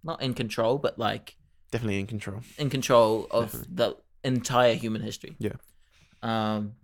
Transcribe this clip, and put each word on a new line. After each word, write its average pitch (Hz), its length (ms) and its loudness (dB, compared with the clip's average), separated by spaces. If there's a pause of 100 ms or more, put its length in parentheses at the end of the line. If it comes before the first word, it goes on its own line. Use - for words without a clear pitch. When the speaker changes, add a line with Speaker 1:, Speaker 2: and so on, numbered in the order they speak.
Speaker 1:
not 160 180 -8
in 131 140 -2
control, 117 420 0
but, - 220 -2
like, 107 360 -4 (360)
Speaker 2:
Definitely 110 280 0
in 98 80 -4
control. 104 340 -8 (180)
Speaker 1:
in 143 100 0
control 117 640 4
of 117 200 0
Speaker 2:
Definitely. - 240 -10
Speaker 1:
the 110 220 0 (260)
entire 123 520 4
human 110 260 -4
history. - 380 -10
Speaker 2:
Yeah. 107 140 -4 (680)
Speaker 1:
Um, 107 520 -2 (100)